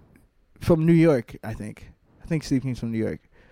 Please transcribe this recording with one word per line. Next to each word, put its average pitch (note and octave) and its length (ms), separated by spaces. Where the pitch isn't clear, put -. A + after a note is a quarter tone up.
from D#3+ 260
New E3+ 80
York, D#3+ 520
I G#2+ 100
think. - 380
I - 40
think D#3+ 160
Steve C3 200
King's B2+ 180
from A#2 100
New A2+ 80
York. - 220